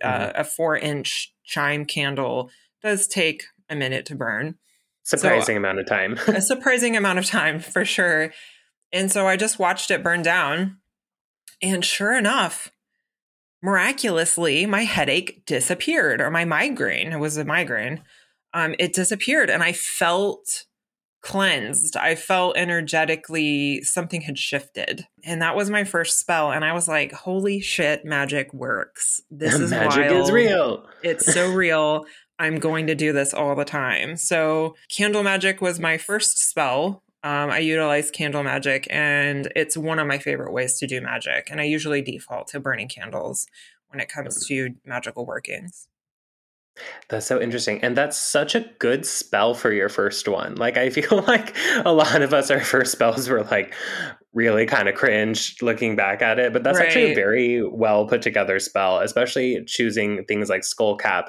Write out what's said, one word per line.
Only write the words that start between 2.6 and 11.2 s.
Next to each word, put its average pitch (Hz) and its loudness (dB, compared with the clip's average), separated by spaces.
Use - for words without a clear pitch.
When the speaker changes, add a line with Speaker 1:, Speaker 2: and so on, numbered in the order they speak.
Speaker 1:
does 202 0
take 160 -2
a 151 -6
minute 131 -4
to 147 -10
burn. 120 -4
So 117 2
Speaker 2:
Surprising 110 2
amount 98 0
of 92 -6
time. 104 0
<laughs> 220 6
Speaker 1:
a 196 0
surprising 247 0
amount 196 0
of 190 -2
time, 156 0
for - -2
sure. 160 2
And 190 0
so 196 2
I 190 4
just 214 -2
watched 190 0
it 180 0
burn 170 0
down. 170 0